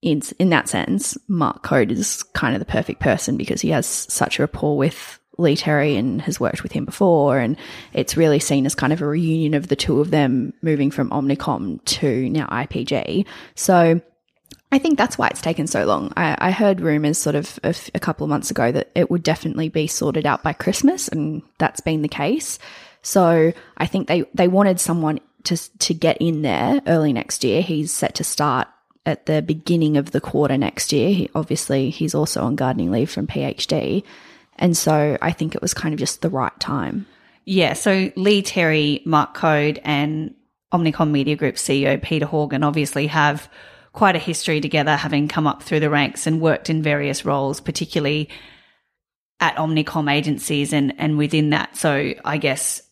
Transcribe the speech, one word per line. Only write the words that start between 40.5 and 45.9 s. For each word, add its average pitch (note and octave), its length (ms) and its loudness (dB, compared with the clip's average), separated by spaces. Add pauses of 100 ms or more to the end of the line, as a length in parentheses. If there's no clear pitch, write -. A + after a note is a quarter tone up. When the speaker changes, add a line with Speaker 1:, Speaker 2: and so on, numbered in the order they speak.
Speaker 2:
Omnicom D#3+ 380 2
Media C#3+ 260 2
Group C#3+ 220 -2
C C#3 260 0
E C#3+ 40 2
O C#3 100 2
Peter D3+ 280 -2
Horgan D3 380 -2
obviously D3 420 0
have D3 420 0 (440)
quite F#3+ 240 2
a - 20 0
history D#3 420 -2
together, D3 360 2
having D3+ 320 0
come D#3 180 0
up - 160 -2
through D#3 180 0
the D3+ 80 2
ranks D3 380 0